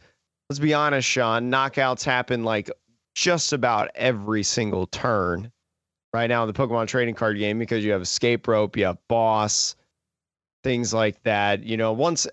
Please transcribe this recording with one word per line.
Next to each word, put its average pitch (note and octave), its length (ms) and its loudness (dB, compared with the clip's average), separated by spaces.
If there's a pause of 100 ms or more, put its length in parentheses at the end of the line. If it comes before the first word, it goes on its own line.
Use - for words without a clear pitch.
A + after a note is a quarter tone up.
(480)
let's C#3+ 120 -8
be D3+ 140 4
honest, D3 340 2
Sean, A#2 420 0
knockouts C3+ 540 0
happen, B2 400 0
like, A2 260 -2 (440)
just E3+ 380 0
about A#2+ 440 0
every G#2+ 480 0
single G2 420 -2
turn G2+ 640 -2 (640)
right A#2 140 0
now A#2 160 2
in - 20 0
the G#2+ 80 -6
Pokemon A#2 320 0
trading A#2 300 0
card G#2+ 200 0
game G#2 220 0
because A2+ 260 -2
you G#2+ 60 0
have G2 100 0
Escape A#2 460 0
Rope, G#2+ 300 2
you G#2 80 2
have F2+ 140 -2 (100)
Boss, A2 680 0 (880)
things A#2+ 320 -2
like A2 300 0
that. G2+ 400 0
You A2 120 -4
know, A2 160 0
once, D#3 400 0